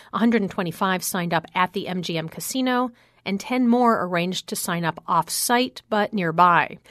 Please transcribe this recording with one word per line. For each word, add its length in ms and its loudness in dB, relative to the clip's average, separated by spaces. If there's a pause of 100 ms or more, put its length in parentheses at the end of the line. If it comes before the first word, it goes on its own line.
(140)
A 60 -4
hundred 240 4
and 80 -4
twenty-five 520 -2
signed 300 -4
up 220 0
at 180 2
the 140 -6
M 140 -4
G 160 -6
M 100 -4
casino, 640 -2 (340)
and 140 -4
ten 280 -2
more 360 4
arranged 440 -2
to 100 -8
sign 260 -4
up 240 -4
off-site 840 0
but 240 0
nearby. 640 4 (140)